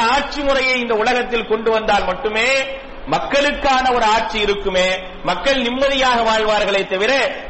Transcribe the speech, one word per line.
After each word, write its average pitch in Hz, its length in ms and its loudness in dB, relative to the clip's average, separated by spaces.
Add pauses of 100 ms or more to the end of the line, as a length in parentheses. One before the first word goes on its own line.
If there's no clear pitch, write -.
ஆட்சி 277 360 -2
முறையை 262 380 2
இந்த 233 140 -2
உலகத்தில் 240 540 0
கொண்டு 220 220 0
வந்தால் 214 360 2
மட்டுமே 214 440 -2 (560)
மக்களுக்கான 277 880 0
ஒரு 240 120 2
ஆட்சி 220 340 2
இருக்குமே, 202 500 0 (340)
மக்கள் 254 380 0
நிம்மதியாக 254 600 2
வாழ்வார்களே 214 640 2
தவிர, 190 260 0 (380)